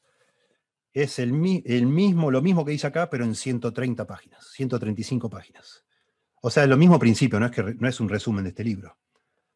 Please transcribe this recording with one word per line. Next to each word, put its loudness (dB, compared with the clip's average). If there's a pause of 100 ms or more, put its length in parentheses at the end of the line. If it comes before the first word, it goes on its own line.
(920)
es -4
el -2
mi-, -2
el 0
mismo, 2
lo 0
mismo 2
que -6
dice -6
acá, -4
pero -4
en -2
ciento -6
treinta -6
páginas, -20
ciento -4
treinta -4
y -4
cinco -4
páginas. -20 (560)
O -2
sea, 4
es 4
lo 6
mismo 8
principio, 4
no 2
es -4
que -4
re-, -6
no -2
es -6
un -2
resumen -4
de -6
este -10
libro, -8 (600)